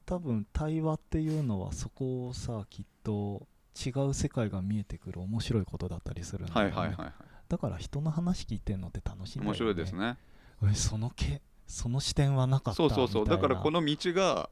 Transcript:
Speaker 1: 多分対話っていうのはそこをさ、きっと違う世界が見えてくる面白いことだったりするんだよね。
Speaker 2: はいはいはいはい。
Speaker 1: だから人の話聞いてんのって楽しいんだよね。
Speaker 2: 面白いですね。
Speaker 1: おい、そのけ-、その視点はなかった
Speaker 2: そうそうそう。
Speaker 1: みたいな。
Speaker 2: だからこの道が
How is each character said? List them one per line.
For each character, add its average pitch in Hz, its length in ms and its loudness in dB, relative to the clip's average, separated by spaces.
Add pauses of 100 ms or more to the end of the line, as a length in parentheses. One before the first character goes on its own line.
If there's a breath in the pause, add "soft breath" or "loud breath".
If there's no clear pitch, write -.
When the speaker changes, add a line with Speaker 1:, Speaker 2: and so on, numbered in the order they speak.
Speaker 1:
多 180 140 -2
分 120 340 -2
対 156 280 0
話 156 140 2
っ - 40 -4
て - 220 -2
い 156 80 0 (100)
う 156 60 0
の 104 160 0
は 98 120 -4
そ - 160 -6
こ 127 400 -4
を 123 60 -8
さ、 113 340 -6
き - 140 -14
っ - 20 -8 (200)
と 101 420 -2 (380)
違 135 60 0 (180)
う 135 60 0
世 147 140 0
界 110 220 0
が 95 120 -2
見 104 160 0
え 101 60 -2
て - 140 -10
く - 140 -10
る 85 80 -6
面 104 200 -2
白 113 200 2
い 92 40 2
こ - 140 -8
と 90 100 -4
だ 85 80 -4
っ 85 60 -10
た - 100 -6
り 85 120 -8
す - 120 -8
る 92 80 -6
ん 92 40 -6
だ 113 140 4
よ 98 80 4
ね。 - 60 -6
Speaker 2:
は 90 80 0
い 82 40 0
は - 40 -2
い - 40 -4
は - 80 -8
い - 20 -8
は - 40 -10
い。 - 20 -18 (360 loud breath)
Speaker 1:
だ - 100 0
か 131 100 -2
ら 98 80 -2
人 - 240 -6
の 156 100 0
話 175 360 0
聞 113 100 -4
い - 40 -4
て 107 140 -2
ん 95 60 -4
の 87 80 -8
っ - 20 -10
て 101 140 -6
楽 95 220 -6
し - 100 -8
い - 20 -4
ん 117 40 -4
だ 104 40 -2
よ 107 60 0
ね。 - 0 -
Speaker 2:
面 - 20 0
白 110 180 2
い - 20 4
で 85 120 -2
す 95 80 -4
ね。 113 220 -2 (460 soft breath)
Speaker 1:
お 101 60 6
い、 104 60 6
そ - 220 0
の 113 180 -2
け-、 - 280 -2 (240)
そ - 220 -6
の 127 120 2
視 - 140 -2
点 139 200 4
は 131 120 4
な 131 140 4
か 120 100 -2
っ 101 40 -2
た - 20 -8
Speaker 2:
そ 165 100 6
う 135 40 8
そ 127 140 4
う 117 40 2
そ 107 120 2
う。 - 40 4
Speaker 1:
み 110 40 2
た 160 60 6
い - 20 4
な。 - 60 2
Speaker 2:
だ 147 60 4
か 131 60 6
ら - 60 -2
こ 151 100 2
の 165 140 2
道 147 120 2 (180)
が 165 380 2